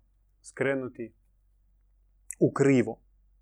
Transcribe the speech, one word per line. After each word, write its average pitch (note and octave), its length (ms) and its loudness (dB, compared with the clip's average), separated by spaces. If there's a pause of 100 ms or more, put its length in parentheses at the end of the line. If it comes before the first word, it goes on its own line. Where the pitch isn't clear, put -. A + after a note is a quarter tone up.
(420)
skrenuti C3 720 -6 (1300)
u C#3+ 120 2
krivo. C3 500 2 (400)